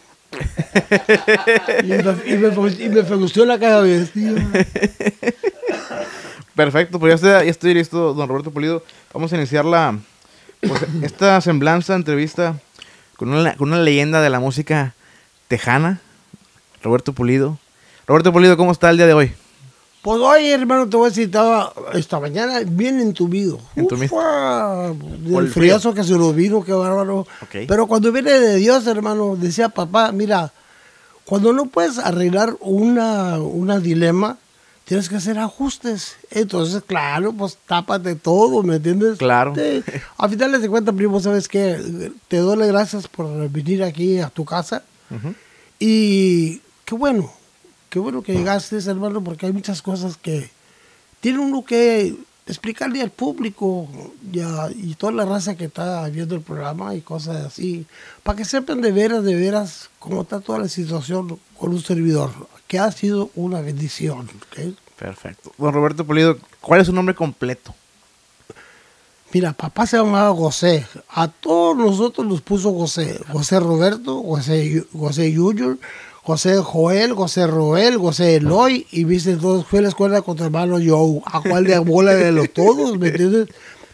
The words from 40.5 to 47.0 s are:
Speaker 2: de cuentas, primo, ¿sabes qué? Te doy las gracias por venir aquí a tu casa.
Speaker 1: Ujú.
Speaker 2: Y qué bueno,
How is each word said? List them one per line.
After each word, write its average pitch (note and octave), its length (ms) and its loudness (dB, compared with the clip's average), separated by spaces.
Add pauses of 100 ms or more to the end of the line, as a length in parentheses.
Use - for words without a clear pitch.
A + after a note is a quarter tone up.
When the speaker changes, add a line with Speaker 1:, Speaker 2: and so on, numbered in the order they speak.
Speaker 2:
de G#3+ 80 -2
cuentas, G#3+ 260 0
primo, G3 240 0
¿sabes G3 300 -2
qué? F3 640 -4 (160)
Te F3+ 80 -2
doy F#3+ 220 2
las G#3+ 100 2
gracias G3+ 400 -2
por D3+ 400 -6
venir D#3 340 -2
aquí F3+ 380 -2
a D3+ 80 -4
tu D#3 160 -8
casa. E3 380 -6 (280)
Speaker 1:
Ujú. B2 240 -10 (440)
Speaker 2:
Y G3 800 2 (240)
qué A3 100 -10
bueno, A3+ 380 -2 (560)